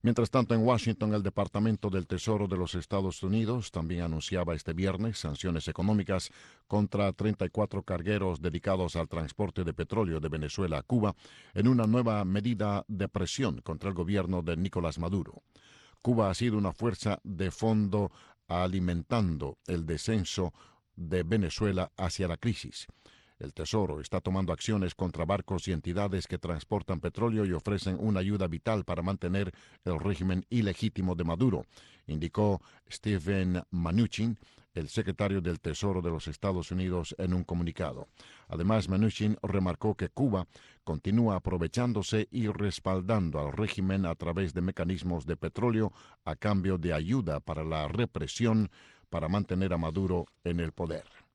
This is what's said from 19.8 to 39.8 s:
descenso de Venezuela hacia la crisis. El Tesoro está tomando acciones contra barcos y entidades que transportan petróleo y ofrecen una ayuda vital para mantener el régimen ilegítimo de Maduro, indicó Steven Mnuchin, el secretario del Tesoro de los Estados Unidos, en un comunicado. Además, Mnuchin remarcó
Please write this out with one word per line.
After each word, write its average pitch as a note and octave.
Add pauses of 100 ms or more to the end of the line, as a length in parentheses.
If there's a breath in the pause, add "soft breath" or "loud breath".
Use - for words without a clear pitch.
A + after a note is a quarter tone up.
descenso F2+ (420 loud breath)
de F2
Venezuela F#2
hacia F#2
la E2
crisis. - (520 loud breath)
El C#2+
Tesoro D#2
está F#2
tomando F#2
acciones F#2+
contra E2+
barcos F#2
y F#2+
entidades F2+
que F2+
transportan F2
petróleo G#2+
y F#2
ofrecen F#2+
una G#2
ayuda F#2+
vital F2+
para E2+
mantener F#2 (340 loud breath)
el E2+
régimen F#2
ilegítimo G2
de F2
Maduro, E2+ (400 loud breath)
indicó E2+ (260 loud breath)
Steven F#2
Mnuchin, G2+ (340 loud breath)
el D#2
secretario G2
del E2+
Tesoro F2+
de E2+
los D#2+
Estados F2+
Unidos, F2+
en F2+
un F2+
comunicado. E2 (400 loud breath)
Además, F2
Mnuchin G#2
remarcó F#2+